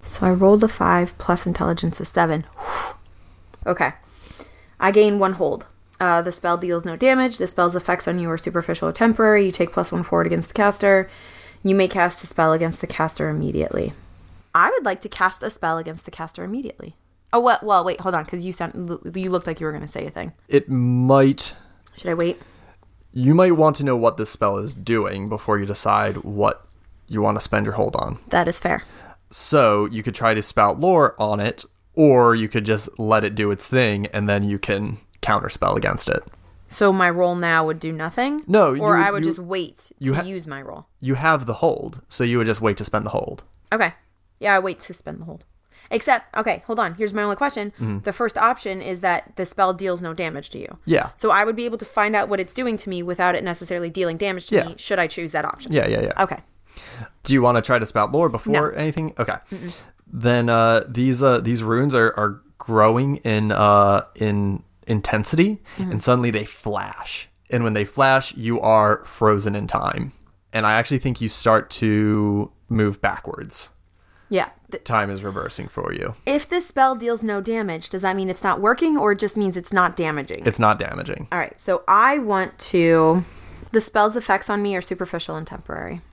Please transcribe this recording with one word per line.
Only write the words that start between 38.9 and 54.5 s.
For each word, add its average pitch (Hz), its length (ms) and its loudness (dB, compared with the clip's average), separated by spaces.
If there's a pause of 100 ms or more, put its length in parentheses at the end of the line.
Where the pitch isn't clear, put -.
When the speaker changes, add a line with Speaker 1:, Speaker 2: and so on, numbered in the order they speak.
Speaker 1:
I 202 120 4
would 202 120 -2
Speaker 2:
you, 165 60 0
Speaker 1:
just 165 80 -4
wait 180 640 -10
Speaker 2:
you 131 140 -2
Speaker 1:
to 143 80 0
Speaker 2:
ha- - 20 -6
Speaker 1:
use 180 240 -10
my 139 120 -12
roll? - 280 -16 (120)
Speaker 2:
You 131 140 -2
have 143 320 2
the 117 80 -4
hold, - 560 -2
so - 140 -2
you 120 160 2
would 113 80 2
just 110 140 0
wait 107 160 0
to 107 60 -8
spend 104 220 -2
the 107 60 -6
hold. - 320 -6 (280)
Speaker 1:
Okay. 208 220 0 (460)
Yeah, 202 160 2
I 190 40 4
wait 185 220 -6
to - 120 -16
spend - 280 -14
the 165 40 -16
hold. 160 200 -16 (460)
Except, 233 440 0
okay, 214 300 -2
hold 226 140 -6
on. 170 160 -2
Here's 208 180 -4
my 214 80 -2
only 208 140 -2
question. 214 380 -4
Speaker 2:
Mm-hmm. 107 260 -6
Speaker 1:
The 196 140 -6
first 233 260 -4
option 214 420 0
is 180 200 -8
that 180 340 -2
the 185 100 -4
spell 185 260 0
deals 180 300 -4
no 165 140 -8
damage 160 340 -8
to - 80 -14
you. - 280 -14
Speaker 2:
Yeah. - 300 2
Speaker 1:
So 214 140 -2
I 202 160 4
would 226 100 -2
be 233 100 -6
able 233 120 -6
to 220 80 -10
find 214 300 0
out - 120 0
what 202 120 -2
it's 185 160 -8
doing 247 220 -2
to - 120 -10
me 175 140 -6
without 180 320 0
it - 80 -4
necessarily 175 480 -6
dealing 170 260 -4
damage 190 300 -6
to 220 80 -2